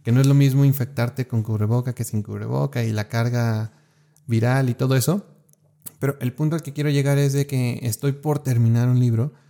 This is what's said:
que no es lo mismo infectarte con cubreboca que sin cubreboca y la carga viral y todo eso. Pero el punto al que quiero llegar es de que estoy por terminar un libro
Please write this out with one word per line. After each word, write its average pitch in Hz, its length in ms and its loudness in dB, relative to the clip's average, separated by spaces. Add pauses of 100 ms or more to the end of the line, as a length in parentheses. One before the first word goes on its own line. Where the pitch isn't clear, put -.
que - 100 -2
no 127 80 4
es 139 60 4
lo 139 60 4
mismo 139 320 4
infectarte 123 640 -2
con 113 160 -2
cubreboca 113 500 -2
que 117 120 -8
sin 107 180 -4
cubreboca 117 640 -4
y 113 80 -2
la 107 160 -4
carga 117 640 -2 (540)
viral 123 420 2
y 120 60 -2
todo 131 200 0
eso. 156 300 0 (760)
Pero 135 220 -4
el 127 120 -2
punto 156 220 -2
al 156 80 -4
que 139 100 -14
quiero 147 160 -2
llegar 139 280 2
es 143 160 2
de 143 140 -2
que 123 360 -2
estoy 127 300 -2
por 147 260 -4
terminar 120 500 2
un 127 100 4
libro 120 340 0 (160)